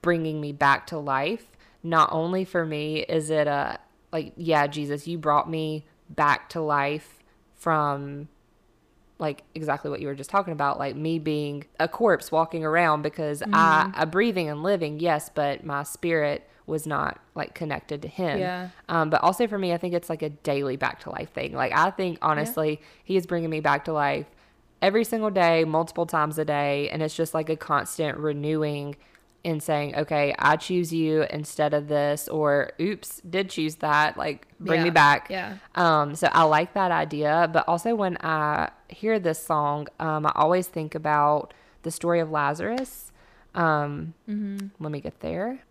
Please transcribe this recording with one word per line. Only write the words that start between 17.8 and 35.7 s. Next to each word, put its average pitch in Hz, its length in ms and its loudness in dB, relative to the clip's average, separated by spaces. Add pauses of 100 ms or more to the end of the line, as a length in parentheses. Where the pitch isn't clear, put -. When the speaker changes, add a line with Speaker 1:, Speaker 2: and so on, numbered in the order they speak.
Speaker 1:
to 151 80 -12
him. 175 300 -2
Speaker 2:
Yeah. 180 300 -6 (200)
Speaker 1:
Um, 160 200 0
but 156 140 4
also 190 240 2
for 208 100 -4
me, 185 160 0
I 175 40 0
think 175 160 -4
it's, 170 160 -2
like, 160 120 -4
a 156 80 -4
daily 139 460 -2
back 135 260 -2
to - 80 -14
life - 220 -8
thing. 139 220 -6
Like, 131 200 -2
I 165 180 4
think, 180 280 -4
Speaker 2:
Yeah. - 80 0
Speaker 1:
honestly, 151 540 0 (220)
he 185 120 -2
is 180 100 2
bringing 170 240 -2
me 156 120 -4
back 147 240 2
to 165 80 -4
life 143 320 0 (560)
every 196 240 4
single 214 260 -2
day, 170 320 4
multiple 165 420 0
times 156 320 0
a 156 80 0
day, 143 440 0
and 156 120 -4
it's 156 140 -2
just, 165 180 -2
like, 160 160 -2
a 156 60 0
constant 151 640 -2
renewing 147 800 -2 (500)
and 160 180 -2
saying, 147 320 -2
"Okay, 147 420 0
I 151 200 4
choose 175 340 -2
you 156 380 2
instead 151 440 -2
of 147 140 0
this," 147 400 0
or, 147 440 2 (100)
"Oops, - 460 -6
did 190 220 -4
choose 156 260 -4
that, 151 420 2
like, - 280 -6 (140)
bring 165 220 0
me 170 60 2
Speaker 2:
Yeah. 170 60 0
Speaker 1:
back." 147 360 6
Speaker 2:
Yeah. 185 240 -8 (200)